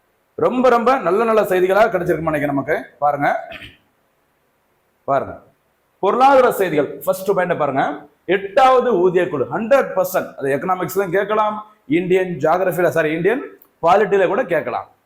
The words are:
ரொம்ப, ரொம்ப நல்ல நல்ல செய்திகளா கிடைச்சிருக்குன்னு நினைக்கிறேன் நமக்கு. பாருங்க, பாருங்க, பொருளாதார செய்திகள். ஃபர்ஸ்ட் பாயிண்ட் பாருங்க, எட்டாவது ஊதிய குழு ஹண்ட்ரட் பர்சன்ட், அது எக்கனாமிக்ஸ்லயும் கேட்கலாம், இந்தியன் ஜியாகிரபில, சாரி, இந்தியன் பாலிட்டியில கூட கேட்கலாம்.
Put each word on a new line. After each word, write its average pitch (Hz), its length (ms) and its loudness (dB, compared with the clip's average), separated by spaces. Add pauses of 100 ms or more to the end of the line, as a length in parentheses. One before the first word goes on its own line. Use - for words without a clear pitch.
(360)
ரொம்ப, 240 340 2
ரொம்ப 240 300 2
நல்ல 190 240 0
நல்ல 220 180 2
செய்திகளா 185 480 2
கிடைச்சிருக்குன்னு 165 420 -2
நினைக்கிறேன் 147 240 -2
நமக்கு. 160 300 -2 (140)
பாருங்க, 143 280 0 (1800)
பாருங்க, 117 300 -2 (680)
பொருளாதார 247 520 4
செய்திகள். 156 540 -2
ஃபர்ஸ்ட் 185 300 -2
பாயிண்ட் 175 220 0
பாருங்க, 139 260 -2 (420)
எட்டாவது 247 640 2 (100)
ஊதிய 175 300 2
குழு 135 240 -4
ஹண்ட்ரட் 220 440 0
பர்சன்ட், 139 400 -4
அது 139 180 -2
எக்கனாமிக்ஸ்லயும் 180 640 -4
கேட்கலாம், 214 540 -2 (140)
இந்தியன் 180 520 0
ஜியாகிரபில, 175 500 0
சாரி, 156 240 0
இந்தியன் 180 320 -2 (380)
பாலிட்டியில 190 460 4
கூட 202 180 -2
கேட்கலாம். 123 420 -4 (180)